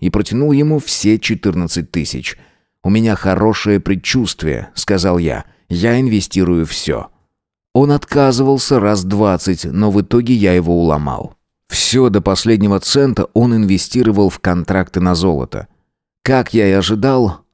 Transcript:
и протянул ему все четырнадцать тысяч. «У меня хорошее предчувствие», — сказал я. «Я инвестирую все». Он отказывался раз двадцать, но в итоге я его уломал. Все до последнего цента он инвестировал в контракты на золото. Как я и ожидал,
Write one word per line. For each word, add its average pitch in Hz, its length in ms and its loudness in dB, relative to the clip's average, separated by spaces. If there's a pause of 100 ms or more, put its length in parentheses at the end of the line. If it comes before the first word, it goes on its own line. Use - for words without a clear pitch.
и 90 100 -2
протянул 113 420 0
ему 151 260 2
все - 400 0
четырнадцать 87 720 -4
тысяч. - 480 -8 (460)
«У 90 60 0
меня 110 260 2
хорошее 101 640 0
предчувствие», — 87 960 -4
сказал 92 440 0
я. 82 260 -2 (240)
«Я 113 300 0
инвестирую 92 680 0
все». - 420 -6 (640)
Он 143 180 2
отказывался 139 880 2
раз 104 240 0
двадцать, 95 600 0
но 101 260 0
в 101 120 2
итоге 120 320 0
я 101 180 2
его 87 260 2
уломал. 73 560 -2 (360)
Все 131 400 2
до 98 100 2
последнего 101 600 2
цента 139 520 0
он 117 240 2
инвестировал 104 720 2
в - 120 -4
контракты 92 600 -2
на 90 140 2
золото. 78 540 -4 (540)
Как 131 320 0
я 107 140 4
и 95 40 4
ожидал, 104 680 0 (140)